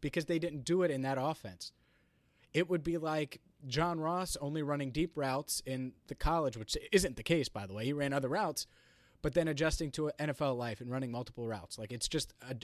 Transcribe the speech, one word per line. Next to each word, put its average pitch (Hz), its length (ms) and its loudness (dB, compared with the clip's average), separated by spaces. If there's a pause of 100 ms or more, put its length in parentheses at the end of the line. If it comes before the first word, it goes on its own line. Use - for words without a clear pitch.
because 151 260 0
they 170 140 2
didn't 156 240 -4
do 180 200 4
it 170 80 4
in 135 100 0
that 135 180 0
offense. 127 540 -4 (800)
It 165 160 4
would 175 120 2
be 170 160 0
like 156 440 -2 (240)
John 160 340 0
Ross 175 400 0
only 147 240 -2
running 143 280 0
deep 160 260 0
routes 139 480 0
in 131 260 -2 (160)
the - 80 -8
college, 156 400 2
which 110 220 -4 (160)
isn't 180 240 4
the 110 60 -8
case, 165 260 4
by 101 180 -6
the 95 60 -8
way. 107 100 -4
He 131 80 0
ran 143 220 0
other 135 160 2
routes, 170 360 0 (560)
but 143 120 0
then 165 160 6
adjusting 151 420 2
to 151 160 -2
an 147 120 -2
N 151 100 0
F 139 120 -2
L 139 140 4
life 120 240 -4
and 120 100 -8
running 127 220 -2
multiple 120 340 -6
routes. 104 320 -6
Like, 110 140 -8
it's 120 160 -4
just - 260 -2 (160)
a, 131 140 -4